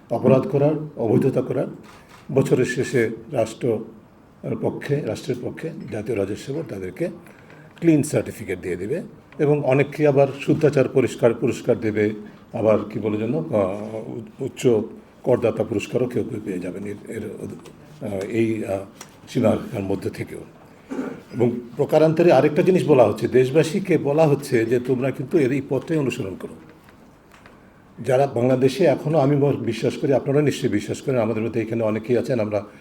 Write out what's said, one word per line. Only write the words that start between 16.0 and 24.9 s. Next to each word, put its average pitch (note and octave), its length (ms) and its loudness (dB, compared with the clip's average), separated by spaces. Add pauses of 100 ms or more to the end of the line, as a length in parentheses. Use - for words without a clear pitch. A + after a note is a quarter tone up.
কেউ A#2+ 180 -2
কেউ A#2+ 220 -8
পেয়ে F#2 140 -6
যাবেন F2+ 260 -8
এর, G2+ 100 -8 (120)
এর, A2+ 140 -8
আহ, - 1000 -10
এই, A2 460 -2
আহ, G2 140 -4 (500)
সীমারেখার G#2+ 540 0
মধ্যে F#2+ 260 -4
থেকেও। - 300 -10 (960)
এবং A#2+ 180 2 (260)
প্রকারান্তরে D#3+ 540 4
আরেকটা D3 300 4
জিনিস E3 260 2
বলা C3 180 8
হচ্ছে, G#2 220 -2
দেশবাসীকে D3 680 2
বলা C#3+ 300 2
হচ্ছে C3+ 380 2
যে B2 140 2
তোমরা B2+ 320 -2